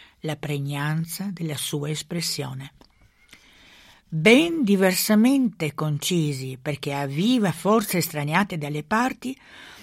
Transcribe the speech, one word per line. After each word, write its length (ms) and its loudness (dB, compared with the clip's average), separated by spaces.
la 160 -6
pregnanza 960 -4
della 240 -6
sua 320 -4
espressione. 840 -6
Ben 560 4
diversamente 1120 2
concisi, 880 -2
perché 320 -6
a 140 -4
viva 440 2
forza 460 0
estraniate 600 0
dalle 260 -6
parti, 540 -2